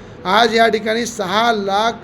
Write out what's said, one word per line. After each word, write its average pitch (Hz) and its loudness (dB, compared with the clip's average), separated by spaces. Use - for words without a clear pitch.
आज 220 4
या 226 6
ठिकाणी 220 -2
सहा 208 -2
लाख 208 0